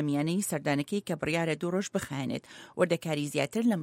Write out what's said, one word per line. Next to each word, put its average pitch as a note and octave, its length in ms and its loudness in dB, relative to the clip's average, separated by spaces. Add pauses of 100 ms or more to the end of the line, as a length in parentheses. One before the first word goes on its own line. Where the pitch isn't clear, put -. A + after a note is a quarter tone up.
میانەی D#3 420 2
سەردانەکەی D3 580 0
کە E3+ 140 -2
بڕیارە D#3+ 380 0
دوو F3 160 -2
ڕۆژ G3 200 -2
بخایەنێت. C3+ 480 -4 (340)
وردەکاری D#3+ 560 2
زیاتر D3+ 380 0
لەم F3+ 100 0